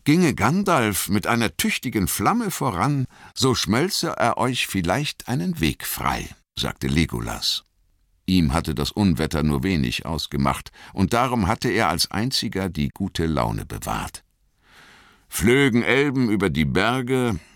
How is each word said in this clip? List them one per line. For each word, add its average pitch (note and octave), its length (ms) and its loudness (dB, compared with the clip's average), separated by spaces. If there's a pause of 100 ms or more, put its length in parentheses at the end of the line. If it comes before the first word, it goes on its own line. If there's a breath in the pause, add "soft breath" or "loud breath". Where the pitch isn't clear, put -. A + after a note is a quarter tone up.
"Ginge D3+ 280 4
Gandalf C3+ 760 2
mit G2 180 0
einer A#2 300 0
tüchtigen E3 500 -2
Flamme G3+ 440 0
voran, C3 560 -2 (280 loud breath)
so C3 180 2
schmölze D3 600 0
er - 220 0
euch A#2+ 280 0
vielleicht F#2+ 640 -2
einen E3 320 -2
Weg D2+ 260 0
frei", - 440 -4 (280)
sagte - 300 -4
Legolas. A#1+ 800 -2 (600)
Ihm F2 260 4
hatte D#2 220 0
das C#2+ 160 -2
Unwetter D#2 520 2
nur C#2+ 200 2
wenig C#2+ 420 -2
ausgemacht, - 680 -2 (220 loud breath)
und F#2 180 0
darum A#2+ 360 2
hatte A#2 220 0
er G2 200 2
als E2+ 220 0
einziger F#2+ 580 -2
die D2+ 200 -2
gute - 360 -4
Laune A#1 400 -2
bewahrt. - 580 -8 (1040 loud breath)
"Flögen A#2+ 540 2
Elben B2+ 480 2
über G2 200 2
die D2+ 160 0
Berge, A#2+ 720 0 (160 loud breath)